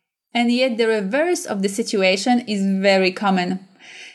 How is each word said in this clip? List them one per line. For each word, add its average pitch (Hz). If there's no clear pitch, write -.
And 240
yet 247
the 226
reverse 226
of 202
the 202
situation 196
is 202
very 190
common. 185